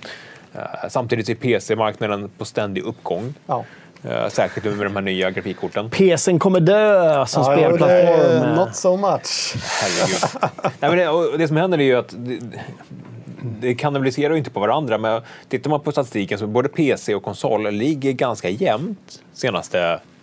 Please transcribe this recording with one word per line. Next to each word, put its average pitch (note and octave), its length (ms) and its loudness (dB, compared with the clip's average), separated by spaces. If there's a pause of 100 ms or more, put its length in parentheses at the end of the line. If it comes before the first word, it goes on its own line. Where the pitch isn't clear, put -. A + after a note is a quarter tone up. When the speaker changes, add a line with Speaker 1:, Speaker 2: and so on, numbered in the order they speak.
(540)
Speaker 1:
Eh, - 80 -12 (280)
samtidigt A#2 400 -2
är A2+ 60 -2
P A#2 260 0
C-marknaden G#2 760 -2
på G#2+ 80 -10
ständig G2+ 380 -4
uppgång. A2+ 500 -6 (140)
Speaker 2:
Ja. B2 180 -4 (380)
Speaker 1:
Eh, A#2 260 -4
särskilt G2+ 360 -2
nu G#2 100 -2
med G2+ 100 -2
de G2 100 -4
här G2 60 -2
nya F#2 300 -2
grafikkorten. F#2+ 580 -6
Speaker 3:
P F3+ 280 4
C:n F3 220 2
kommer F#3 200 4
dö F3+ 680 4
som C#3+ 180 0
Speaker 2:
Ja, C#3 120 4
jo, - 20 4
det D#3 80 6
är F3 420 6
Speaker 3:
spelplattform. D3 480 4
Speaker 2:
not F#3 200 0
so F#3 220 2
much. - 580 -2 (260)
Speaker 1:
Herregud. - 680 0 (280)
Nej, D3 100 0
men F3 80 4
det, F3 120 2
och D3+ 280 2
det E3 100 2
som D3+ 100 2
händer F3 200 2
är C#3+ 60 2
ju C3 120 6
att... A#2+ 220 -2
Det, A#2+ 220 -8 (1200)
det B2 160 0
kannibaliserar C#3+ 580 0
ju D#3+ 40 2
inte D3+ 120 -4
på - 100 -8
varandra, A2+ 380 0
men A2+ 240 0 (280)
tittar C3 200 -4
man D3 100 2
på D3 120 -4
statistiken G#2+ 480 -2
så G#2+ 80 -4
både B2 220 0
P C3 280 0
C - 180 -2
och G2 80 -6
konsol G#2 480 -2
ligger C3+ 400 -2
ganska B2 380 -2
jämnt C3 720 -4 (120)
senaste F2 680 -2 (240)